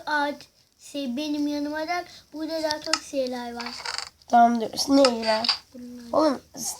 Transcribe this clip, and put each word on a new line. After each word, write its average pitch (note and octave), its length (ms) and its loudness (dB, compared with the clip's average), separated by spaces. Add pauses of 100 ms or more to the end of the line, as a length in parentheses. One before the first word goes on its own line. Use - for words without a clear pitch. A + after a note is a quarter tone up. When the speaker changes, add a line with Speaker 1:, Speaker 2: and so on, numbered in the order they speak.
Speaker 1:
ağaç. D4 300 -2 (440)
Şey, C4+ 380 -8
benim D4 300 -4
yanıma D4 360 -6
gel. F4 220 -6 (280)
Burada D#4+ 300 -6
daha D4+ 180 2
çok D#4 220 -2
şeyler B3+ 520 -4
var. A#3+ 200 -10 (520)
Speaker 2:
Tamam A#3 340 8
dur. G#3+ 60 -2 (200)
Ne C#4 280 8
iyiler? A3 320 -2 (260)
Speaker 1:
Bunlar. B3 300 -16 (160)
Speaker 2:
Oğlum D4+ 220 2 (140)
s-, B3+ 240 -8